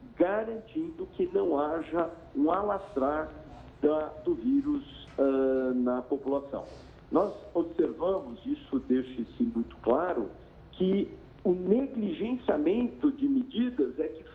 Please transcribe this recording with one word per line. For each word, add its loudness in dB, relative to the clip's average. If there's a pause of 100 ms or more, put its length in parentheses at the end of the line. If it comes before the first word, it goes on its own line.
(160)
garantindo -2
que 0
não 2
haja 0 (260)
um 4
alastrar 0 (520)
da, 4 (180)
do 2
vírus, 0 (100)
ah, 4
na 2
população. -4 (460)
Nós 4 (200)
observamos, 0
isso -2
deixe-se 0
muito -2
claro, 0 (440)
que 2 (340)
o 4
negligenciamento 0
de 0
medidas 0
é -2
que -12 (120)